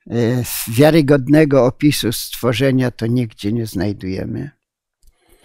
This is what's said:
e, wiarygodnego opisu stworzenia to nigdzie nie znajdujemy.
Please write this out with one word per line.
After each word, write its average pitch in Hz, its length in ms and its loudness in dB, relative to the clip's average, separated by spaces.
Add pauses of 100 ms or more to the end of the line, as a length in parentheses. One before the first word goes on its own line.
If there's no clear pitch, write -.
(100)
e, 120 320 -2 (260)
wiarygodnego 143 1000 4
opisu 127 460 0
stworzenia 131 800 -2
to 113 160 -8
nigdzie 113 460 -4
nie 117 140 -4
znajdujemy. 104 840 -6 (960)